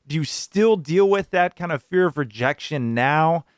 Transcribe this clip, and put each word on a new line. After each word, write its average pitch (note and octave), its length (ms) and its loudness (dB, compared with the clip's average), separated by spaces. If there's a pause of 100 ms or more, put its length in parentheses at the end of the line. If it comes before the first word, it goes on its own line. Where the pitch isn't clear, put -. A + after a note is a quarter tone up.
Do C#3+ 80 -6
you D#3+ 80 -2
still G#3+ 520 0
deal F3+ 320 2
with G3 220 0
that F3+ 260 0
kind F3 160 -8
of C#3+ 120 -6
fear F3+ 240 0
of D3+ 100 -6
rejection B2 760 -4
now? D#3 500 0 (120)